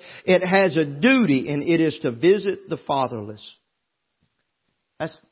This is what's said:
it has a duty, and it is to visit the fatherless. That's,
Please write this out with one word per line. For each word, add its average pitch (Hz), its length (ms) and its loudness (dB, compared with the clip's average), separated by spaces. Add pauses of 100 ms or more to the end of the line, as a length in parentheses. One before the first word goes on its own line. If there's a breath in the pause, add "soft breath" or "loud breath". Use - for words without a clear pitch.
(260 loud breath)
it 180 180 2
has 180 340 2
a 160 80 2
duty, 147 640 2
and 147 120 -4
it 165 180 0
is 160 200 -2
to 135 120 -4
visit 185 580 0
the 156 80 -6 (100)
fatherless. 117 560 -6 (1600)
That's, - 220 -10 (100)